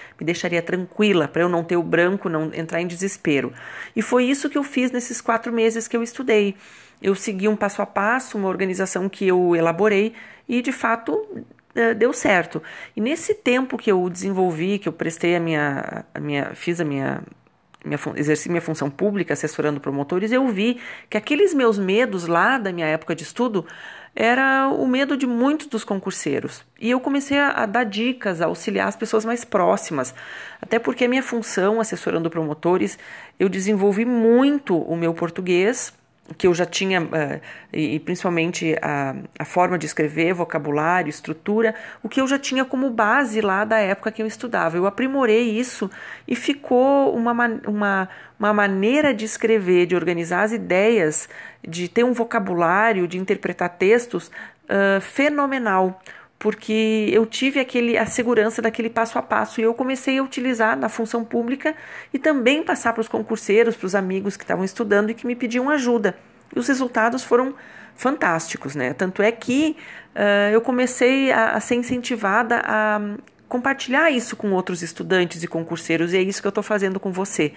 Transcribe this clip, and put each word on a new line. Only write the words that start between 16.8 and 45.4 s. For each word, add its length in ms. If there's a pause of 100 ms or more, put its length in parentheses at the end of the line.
minha, 380 (640)
minha 140
fun-, 180
exerci 320
minha 120
função 300
pública, 420
assessorando 480
promotores, 520
eu 160
vi 320 (280)
que 80
aqueles 380
meus 240
medos 480
lá 320
da 140
minha 140
época 280
de 80
estudo 440 (480)
era 540
o 180
medo 300
de 100
muitos 400
dos 180
concurseiros. 800 (160)
E 100
eu 100
comecei 380
a, 120
a 160
dar 180
dicas, 560
a 60
auxiliar 420
as 80
pessoas 280
mais 200
próximas. 720 (460)
Até 180
porque 260
a 40
minha 140
função, 580
assessorando 480
promotores, 680 (400)
eu 100
desenvolvi 560
muito 720
o 200
meu 180
português, 760 (440)
que 100
eu 80
já 100
tinha, 480
eh, 280 (320)
e, 240
e 40
principalmente 800
a, 360 (220)
a 60
forma 320
de 100
escrever, 460
vocabulário, 800
estrutura, 640 (280)
o 60
que 120
eu 60
já 120
tinha 260
como 260
base 500
lá 240
da 140
época 340
que 100
eu 40
estudava. 500
Eu 100
aprimorei 640